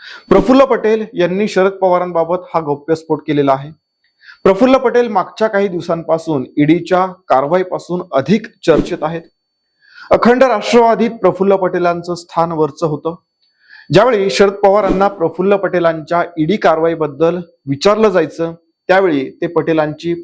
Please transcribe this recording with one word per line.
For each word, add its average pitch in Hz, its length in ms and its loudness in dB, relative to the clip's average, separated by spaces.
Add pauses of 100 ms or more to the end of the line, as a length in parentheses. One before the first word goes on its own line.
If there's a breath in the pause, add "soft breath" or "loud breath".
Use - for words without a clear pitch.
(300 loud breath)
प्रफुल्ल 254 340 4
पटेल 220 500 -2
यांनी 180 340 -2
शरद 190 240 0
पवारांबाबत 180 680 -2 (160)
हा 170 60 -2
गौप्यस्फोट 151 680 -4
केलेला 143 260 2
आहे. 139 180 -8 (720 soft breath)
प्रफुल्ल 247 340 4
पटेल 240 300 0
मागच्या 208 400 -4
काही 202 200 -2
दिवसांपासून 160 800 -4 (120)
ईडीच्या 170 480 2 (220)
कारवाईपासून 175 760 -2 (100)
अधिक 165 360 0 (180)
चर्चेत 160 360 0
आहेत. 165 200 -6 (920 loud breath)
अखंड 247 320 4
राष्ट्रवादीत 226 680 2
प्रफुल्ल 190 440 0
पटेलांचं 175 600 -2
स्थान 170 360 -4
वरचं 156 340 -4
होतं. 160 300 -6 (800 soft breath)
ज्यावेळी 202 360 2
शरद 196 240 2
पवारांना 196 540 2
प्रफुल्ल 185 480 -2
पटेलांच्या 170 680 -2 (140)
ईडी 160 200 0
कारवाईबद्दल 160 800 0 (320)
विचारलं 208 400 2
जायचं, 165 440 -2 (340)
त्यावेळी 180 420 2
ते - 180 -8
पटेलांची 160 640 -2 (100)